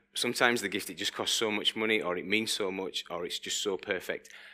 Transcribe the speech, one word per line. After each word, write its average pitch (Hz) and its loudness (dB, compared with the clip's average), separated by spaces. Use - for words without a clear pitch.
sometimes 120 4
the 101 -2
gift, 95 -4
it 82 -12
just 98 -2
costs - 0
so 110 2
much 104 0
money, 110 4
or 90 0
it 87 -4
means 107 2
so 95 0
much, 95 -4
or 87 -4
it's - -6
just - -4
so 98 0
perfect. - -4